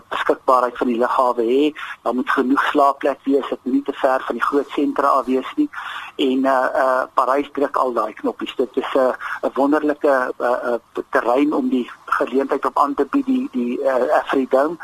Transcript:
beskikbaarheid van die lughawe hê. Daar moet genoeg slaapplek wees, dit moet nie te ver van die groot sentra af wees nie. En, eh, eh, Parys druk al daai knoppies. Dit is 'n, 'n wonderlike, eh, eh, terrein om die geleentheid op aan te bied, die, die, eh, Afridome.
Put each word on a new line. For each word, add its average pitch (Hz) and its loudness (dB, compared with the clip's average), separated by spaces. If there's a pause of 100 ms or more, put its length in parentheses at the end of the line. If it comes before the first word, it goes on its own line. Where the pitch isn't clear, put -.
beskikbaarheid - 0
van 135 -2
die 117 0
lughawe 123 2
hê. 139 2 (280)
Daar 120 -2
moet 127 -2
genoeg 135 0
slaapplek 139 2
wees, 135 0
dit 127 -6
moet 127 -2
nie 139 2
te 139 -6
ver 131 0
van 123 -4
die 117 -6
groot 143 0
sentra 143 0
af 135 2
wees 131 -2
nie. 151 0 (460)
En, 131 0
eh, 135 2
eh, 131 2 (120)
Parys 135 0
druk 139 -2
al 131 0
daai 110 -2
knoppies. - -6
Dit 123 -2
is - -4
'n, 131 2 (280)
'n - -2
wonderlike, 143 2
eh, 131 -2
eh, 123 -4
terrein 135 2
om 135 0
die 127 -2 (140)
geleentheid 135 -2
op 135 -2
aan 143 2
te 143 0
bied, - 0
die, 127 0
die, 127 -2
eh, 135 2
Afridome. 139 0